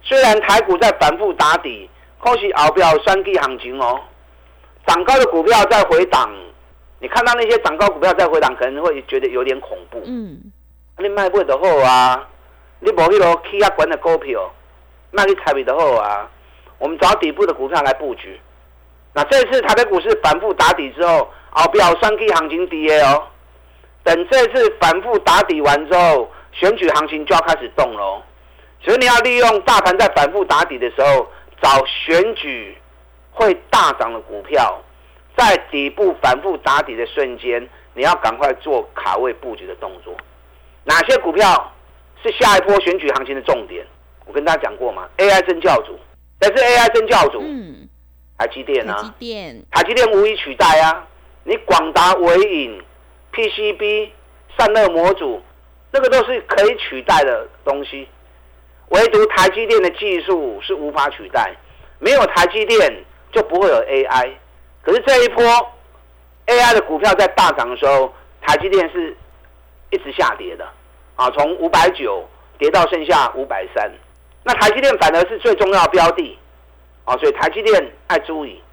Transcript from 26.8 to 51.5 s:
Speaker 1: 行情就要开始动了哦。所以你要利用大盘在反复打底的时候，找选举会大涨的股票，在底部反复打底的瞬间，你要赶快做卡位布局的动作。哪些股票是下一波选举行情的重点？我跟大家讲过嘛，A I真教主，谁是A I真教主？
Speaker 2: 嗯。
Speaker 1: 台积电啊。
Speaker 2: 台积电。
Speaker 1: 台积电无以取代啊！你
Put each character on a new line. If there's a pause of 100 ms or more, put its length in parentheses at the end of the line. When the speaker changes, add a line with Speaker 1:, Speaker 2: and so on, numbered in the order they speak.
Speaker 1:
行
情
就
要
开
始
动
了
哦。 (600)
所
以
你
要
利
用
大
盘
在
反
复
打
底
的
时
候， (360)
找
选
举 (540)
会 (160)
大
涨
的
股
票， (600)
在 (160)
底
部
反
复
打
底
的
瞬
间， (280)
你
要
赶
快
做
卡
位
布
局
的
动 (100)
作。 (720)
哪 (120)
些
股
票 (500)
是
下
一
波
选
举
行
情
的
重
点？ (400)
我
跟
大
家
讲
过
嘛
，A
I
真
教
主， (440)
谁
是
A
I
真
教
主？
Speaker 2:
嗯。 (500)
Speaker 1:
台
积
电
啊。
Speaker 2:
台
积
电。
Speaker 1:
台
积
电
无
以
取
代
啊！ (380)
你 (100)